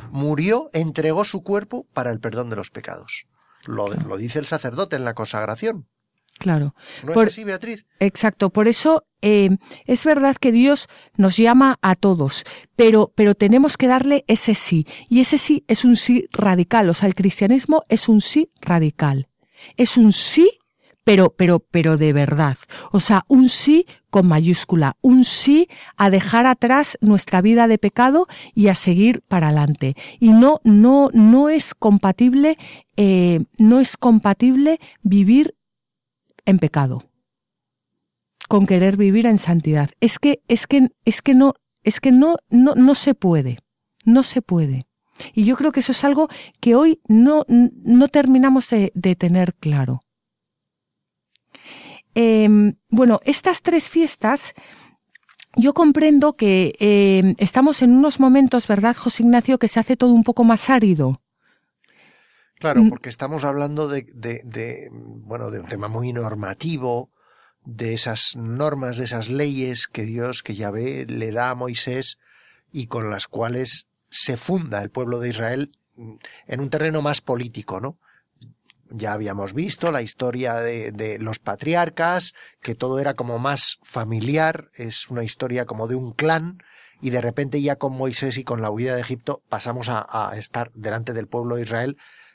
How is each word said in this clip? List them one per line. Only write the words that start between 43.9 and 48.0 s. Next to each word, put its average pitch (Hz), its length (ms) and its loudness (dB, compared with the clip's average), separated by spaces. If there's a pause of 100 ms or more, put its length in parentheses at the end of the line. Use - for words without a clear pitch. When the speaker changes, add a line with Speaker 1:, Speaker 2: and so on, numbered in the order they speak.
Speaker 2:
no 247 160 6
se - 180 -6
puede. 143 460 -4 (480)
Y 214 100 0
yo 240 120 2
creo 294 160 -2
que 277 80 -2
eso 254 120 -4
es - 120 -4
algo 285 240 0 (300)
que 233 160 2
hoy 320 320 2
no, 262 420 4
no 240 600 4